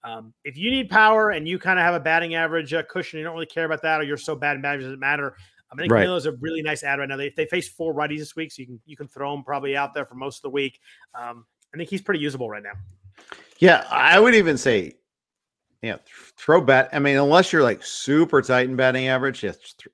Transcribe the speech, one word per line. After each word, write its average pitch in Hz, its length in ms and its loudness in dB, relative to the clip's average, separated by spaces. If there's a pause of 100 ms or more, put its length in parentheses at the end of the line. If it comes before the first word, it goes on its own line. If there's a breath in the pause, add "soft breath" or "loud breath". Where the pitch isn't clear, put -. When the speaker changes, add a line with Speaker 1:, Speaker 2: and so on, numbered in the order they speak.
Speaker 1:
Um, 113 320 -14 (100)
if 139 140 -14
you 214 120 -4
need 262 200 -4
power 220 400 4
and 156 180 -4
you 180 100 -4
kinda 185 220 0
have 175 140 2
a 170 60 -4
batting 165 340 0
average, 160 400 -2
uh, 160 80 -2
cushion, 160 380 -10
you 156 40 -8
don't 165 80 -10
really 165 140 -10
care 165 180 -6
about 156 160 -4
that, 160 220 0
or - 20 -4
you're 143 140 -6
so 151 180 -8
bad 143 200 -2
in 135 40 -10
batting 143 200 -4
average, 131 40 -10
it 131 40 -12
doesn't 135 120 -14
matter. 143 340 -2 (380 soft breath)
I 131 40 -20
mean, 143 40 -10
I - 40 -8
think 113 80 2
Speaker 2:
Right. 110 100 6
Speaker 1:
Miller's 165 240 0
a 151 60 -2
really 156 280 -8
nice 151 220 -4
ad 139 160 -2
right 139 100 -6
now. 135 80 -8
They, 139 140 -6
they 156 160 -4
face 175 220 -6
four 165 260 -6
righties 147 240 -4
this 147 180 -14
week, 160 160 -8
so - 80 -18
you 127 60 -16
can, 123 180 -20
you 147 140 -20
can 147 100 -18
throw 139 240 -10
him 143 100 -10
probably 139 360 -6
out 143 160 -4
there 143 100 -6
for 123 100 -16
most 135 260 -12
of - 20 -18
the 139 80 -10
week. 139 280 -4 (360 soft breath)
Um, 120 320 -14 (260)
I 151 60 -14
think 170 100 -10
he's 196 140 -6
pretty 180 180 -2
usable 131 300 -6
right 104 120 -12
now. 101 120 -16 (840 loud breath)
Speaker 2:
Yeah, 170 280 6
I 151 300 4
would 233 160 8
even 165 240 4
say, 98 360 0 (840)
yeah, 113 140 -6
th-, - 420 -20
throw 151 240 4
bat-, 131 320 4
I 147 60 -2
mean, 143 180 2
unless 156 360 4
you're, 156 100 4
like, 117 220 0
super 147 580 2
tight 127 260 2
in 131 60 -6
batting 131 320 2
average, 131 380 -2
it's - 300 -10
th-, - 200 -20